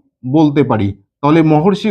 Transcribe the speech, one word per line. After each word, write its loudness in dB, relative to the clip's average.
বলতে 2
পারি। -2
তাহলে 2
মহর্ষি -2